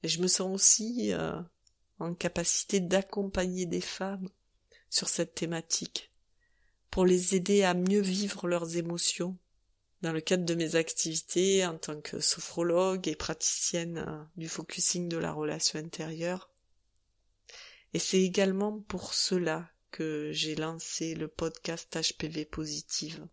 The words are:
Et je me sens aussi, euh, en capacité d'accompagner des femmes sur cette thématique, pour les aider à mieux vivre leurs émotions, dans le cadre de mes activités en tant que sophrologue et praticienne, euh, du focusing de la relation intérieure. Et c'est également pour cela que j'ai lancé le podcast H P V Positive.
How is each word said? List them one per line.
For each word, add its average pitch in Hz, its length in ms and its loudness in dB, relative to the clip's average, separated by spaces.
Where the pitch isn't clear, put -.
Et 160 40 -2
je 165 120 2
me 180 80 2
sens 185 260 2
aussi, 214 580 4
euh, 165 280 -2
en 170 160 -4
capacité - 640 0
d'accompagner 185 880 0
des 175 140 -2
femmes 190 480 -6
sur - 200 -2
cette - 260 0
thématique, - 800 -4
pour 185 140 6
les 180 280 4
aider 196 300 6
à 180 100 4
mieux 190 280 4
vivre 190 440 -2
leurs 170 300 0
émotions, 175 600 -2
dans 165 100 -2
le 160 80 0
cadre 180 240 2
de 170 100 2
mes 165 220 0
activités 175 880 2
en 165 140 -4
tant 151 240 -8
que - 180 -8
sophrologue 175 880 2
et 156 80 -2
praticienne, - 920 -2
euh, 156 160 -8
du 160 140 -8
focusing 180 580 -2
de 165 80 -4
la 160 160 -2
relation 151 460 -2
intérieure. 165 720 -6
Et 165 40 0
c'est 190 220 4
également 196 600 2
pour - 340 -8
cela 165 560 0
que 151 420 -4
j'ai 156 240 -2
lancé 160 580 -2
le 160 140 -6
podcast - 680 -6
H 160 220 -2
P 160 120 -6
V 156 160 -6
Positive. 156 880 -8